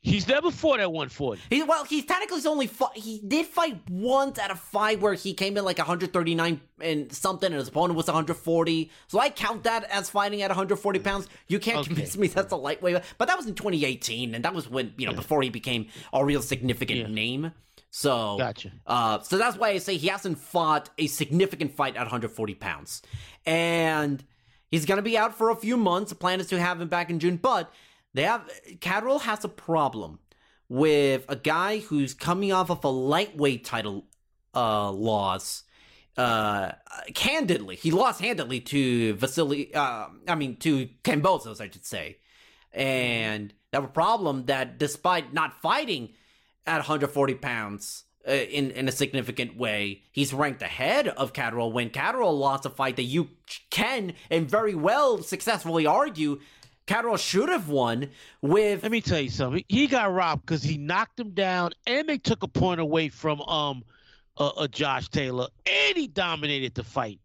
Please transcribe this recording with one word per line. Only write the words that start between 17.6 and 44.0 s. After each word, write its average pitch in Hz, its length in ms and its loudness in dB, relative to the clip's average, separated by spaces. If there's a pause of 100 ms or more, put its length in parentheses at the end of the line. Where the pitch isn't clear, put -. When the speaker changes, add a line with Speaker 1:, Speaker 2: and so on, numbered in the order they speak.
Speaker 2:
So, 113 460 0
Speaker 1:
Gotcha. 107 340 -6 (160)
Speaker 2:
uh, 113 340 2
so - 180 -2
that's 226 180 0
why 214 140 2
I 196 80 0
say 190 180 -4
he 151 120 0
hasn't 190 300 -4
fought 156 600 2
a 156 80 0
significant 151 680 0
fight 135 220 -2
at 120 100 -4
a 110 40 -8
hundred 113 220 -4
forty 107 220 -4
pounds. 78 460 -8 (460)
And 160 760 0 (480)
he's 160 140 0
gonna 196 180 2
be 226 140 0
out 220 200 2
for 226 140 4
a 226 60 2
few 226 220 0
months. 196 320 2
The 175 40 -10
plan 180 240 0
is 180 100 -4
to 180 120 0
have 175 220 0
him 170 60 -6
back 170 200 0
in 170 100 0
June, 175 200 2
but 214 340 2 (400)
they 131 120 0
have, 220 240 0 (320)
Catterall 220 400 0
has 220 220 -4
a 208 60 -4
problem 123 720 -2 (500)
with 139 600 4
a 139 60 -4
guy 180 420 0
who's 147 360 0
coming 190 380 0
off 185 180 2
of 170 140 -2
a 147 60 4
lightweight 139 760 0
title, 104 400 -4 (500)
uh, 107 380 2
loss. 98 720 -2 (540)
Uh, 107 560 0 (420)
candidly, 175 640 0
he 160 140 -2
lost 220 300 2
handedly 156 400 -4
to 120 540 2
Vasily, 143 600 -2
uh, 123 340 -2 (180)
I 175 80 0
mean, 139 220 -4
to 135 320 0 (160)
Kambosos, 151 560 0
I 101 100 -10
should - 160 -20
say. 87 320 -10 (540)
And 117 800 -2 (180)
they 135 80 -2
have 143 60 -2
a 131 40 -10
problem 165 580 0